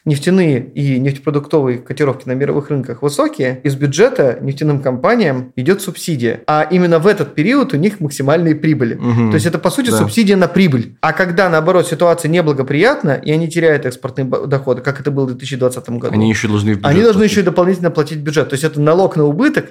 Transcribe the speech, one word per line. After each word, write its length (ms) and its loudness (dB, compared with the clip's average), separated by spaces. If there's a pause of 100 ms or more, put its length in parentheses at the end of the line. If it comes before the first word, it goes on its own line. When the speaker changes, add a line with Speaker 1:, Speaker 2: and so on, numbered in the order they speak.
Speaker 1:
нефтяные 600 0
и 340 -2
нефтепродуктовые 800 -2
котировки 500 -4
на 40 -2
мировых 380 -2
рынках 320 -6
высокие, 600 -2
из 120 0
бюджета 640 2
нефтяным 420 -2
компаниям 760 0
идет 260 0
субсидия. 640 -4
А 240 2
именно 280 4
в 80 2
этот 280 0
период 400 0
у 20 0
них 240 0
максимальные 540 0
прибыли. 400 0
Speaker 2:
Мгм. 360 0
Speaker 1:
То 60 2
есть 100 0
это, 120 -2
по 120 0
сути, 200 -2
Speaker 2:
Да. 80 2
Speaker 1:
субсидия 380 2
на 120 2
прибыль. 520 0
А 120 0
когда, 360 0
наоборот, 400 2
ситуация 420 0
неблагоприятна, 840 0
и 180 -4
они 180 0
теряют 380 2
экспортные 380 -6
бо-, 220 -4
доходы, 360 -2
как 180 -4
это 100 -4
было 140 -2
в 40 -4
две 100 -6
тысячи 180 -10
двадцатом 420 -4
году, 160 -6
Speaker 2:
Они 140 2
еще 200 0
должны 240 0
в 40 0
бюджет 140 -4
Speaker 1:
они 120 4
должны 180 4
Speaker 2:
платить. 120 2
Speaker 1:
еще 80 2
и 40 0
дополнительно 460 0
платить 280 -4
в 40 -8
бюджет. 260 0
То 60 -4
есть 100 -4
это 160 -2
налог 360 2
на 80 2
убыток 460 0